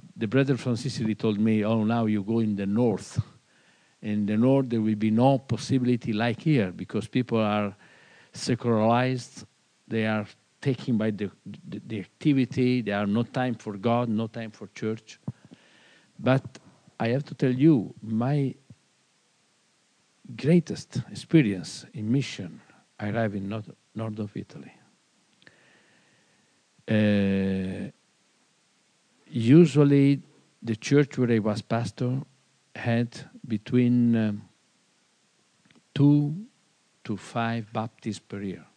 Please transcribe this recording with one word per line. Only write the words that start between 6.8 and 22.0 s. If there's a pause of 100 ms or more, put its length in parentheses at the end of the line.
people
are (560)
secularized, (420)
they
are (360)
taken
by
the, (380)
the,
the
activity,
they
have
no
time
for
God,
no
time
for
church." (1000)
But (380)
I
have
to
tell
you,
my (1800)
greatest (100)
experience
in